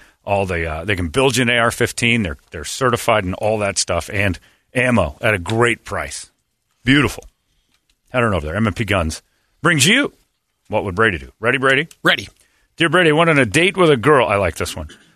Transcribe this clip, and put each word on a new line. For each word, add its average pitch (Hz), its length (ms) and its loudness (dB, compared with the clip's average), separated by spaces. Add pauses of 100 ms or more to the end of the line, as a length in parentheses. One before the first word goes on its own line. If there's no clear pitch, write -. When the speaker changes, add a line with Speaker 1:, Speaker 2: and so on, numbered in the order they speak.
(260)
Speaker 1:
all 101 200 0
the, 85 220 -2
uh, 78 160 -8
they 101 120 -2
can 87 120 -2
build 131 280 2
you 131 60 2
an 120 80 0
A 120 80 2
R 117 120 2
fifteen. 117 520 0
They're, 82 160 -4 (120)
they're 78 140 -12
certified 117 600 0
and 92 100 -4
all 107 240 -2
that 98 200 -4
stuff, 85 340 -4
and 98 260 -2 (360)
ammo 120 460 0
at 110 140 0
a 98 40 0
great 113 460 -2
price. 78 460 -10 (520)
Beautiful. 131 420 0 (840)
Head 127 140 -2
on 107 100 0
over 76 120 -2
there. 80 100 -6
M 113 100 0
M 95 80 -2
P 120 120 -6
Guns 90 340 -2 (420)
brings 151 240 2
you 247 260 2 (560)
What 101 160 -2
Would 98 120 -4
Brady 104 220 2
Do? 65 200 -16
Ready, 120 200 0
Brady? 135 300 0 (140)
Speaker 2:
Ready. 156 260 -2 (480)
Speaker 1:
"Dear 165 120 2
Brady, 165 220 4
I - 20 6
went 165 180 4
on 147 80 4
a 127 80 4
date 165 300 0
with 175 140 4
a 143 60 4
girl." 123 300 4
I 101 100 0
like 92 200 0
this - 180 -6
one. 73 140 -10 (280)